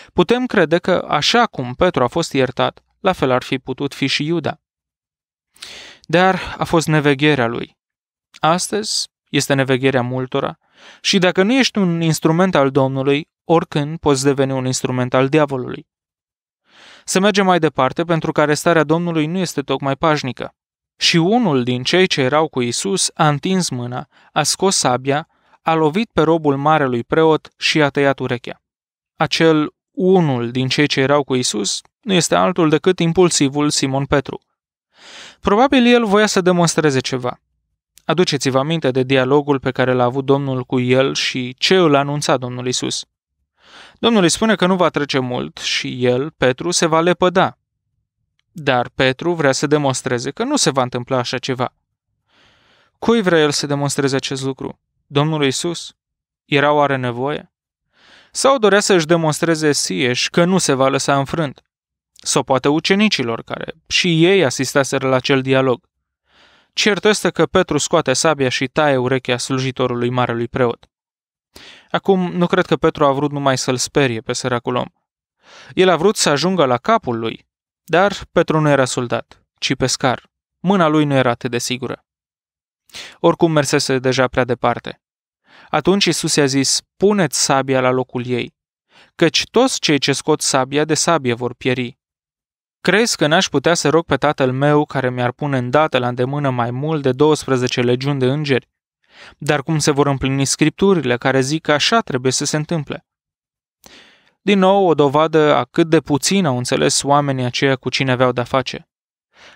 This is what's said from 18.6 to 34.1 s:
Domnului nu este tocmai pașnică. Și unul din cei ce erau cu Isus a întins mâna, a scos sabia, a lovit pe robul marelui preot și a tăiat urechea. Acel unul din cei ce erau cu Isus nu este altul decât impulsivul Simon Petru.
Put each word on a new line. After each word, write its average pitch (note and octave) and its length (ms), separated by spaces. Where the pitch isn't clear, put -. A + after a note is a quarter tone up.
Domnului D#3+ 420
nu E3+ 120
este E3 240
tocmai C3+ 340
pașnică. D3 580
Și - 160
unul E3+ 460
din B2 200
cei F3+ 240
ce - 140
erau D3 260
cu C3 140
Isus F3 520
a D#3 140
întins E3+ 420
mâna, B2 380
a D#3 120
scos F#3 340
sabia, C3+ 500
a E3 120
lovit D#3+ 400
pe E3 80
robul D3+ 360
marelui C#3 460
preot D#3 540
și - 240
a C#3+ 80
tăiat C#3 300
urechea. B2+ 420
Acel D#3 580
unul D3+ 600
din B2+ 160
cei D3 200
ce - 120
erau C#3 240
cu C3 120
Isus F#3+ 460
nu G3 120
este F3 220
altul F3+ 340
decât E3+ 300
impulsivul D#3 720
Simon C#3 360
Petru. - 360